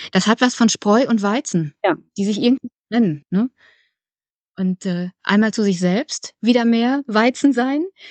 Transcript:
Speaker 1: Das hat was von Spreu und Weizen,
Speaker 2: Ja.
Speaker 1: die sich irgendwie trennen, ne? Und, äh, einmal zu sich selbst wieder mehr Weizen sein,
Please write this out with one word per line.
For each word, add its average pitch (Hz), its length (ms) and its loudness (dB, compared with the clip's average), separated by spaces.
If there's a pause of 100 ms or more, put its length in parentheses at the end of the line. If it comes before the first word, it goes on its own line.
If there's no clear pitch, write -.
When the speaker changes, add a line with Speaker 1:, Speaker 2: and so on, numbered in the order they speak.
(120)
Speaker 1:
Das 185 160 0
hat 220 140 2
was 247 140 0
von 226 140 4
Spreu 220 380 2
und 208 140 0
Weizen, 196 520 -2 (100)
Speaker 2:
Ja. 180 120 2 (220)
Speaker 1:
die 196 80 -2
sich 208 160 -2
irgendwie 247 280 0 (220)
trennen, 196 380 0
ne? 214 200 0 (1080)
Und, 185 280 -4
äh, 180 240 -4 (140)
einmal 208 300 2
zu 220 100 -2
sich 196 160 0
selbst 185 600 -4
wieder 233 240 2
mehr 233 420 0
Weizen 240 460 2
sein, 262 320 -2 (260)